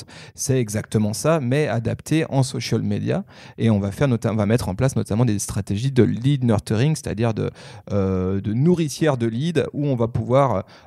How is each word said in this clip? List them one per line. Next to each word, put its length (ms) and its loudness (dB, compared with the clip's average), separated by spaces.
c'est 260 0
exactement 540 0
ça, 280 2
mais 260 0
adapté 640 -2
en 120 2
social 400 -2
media. 440 -2
Et 120 2
on 100 4
va 120 -2
faire 160 0
nota-, 240 0
on 60 -2
va 80 2
mettre 240 2
en 60 -4
place 200 0
notamment 300 0
des 140 0
stratégies 520 -4
de 120 6
lead 420 2
nurturing, 500 2
c'est-à-dire 380 -4
de, 180 -2
euh, 480 0
de 140 -4
nourricière 640 2
de 100 0
leads, 360 0
où 140 -2
on 80 0
va 120 0
pouvoir, 580 2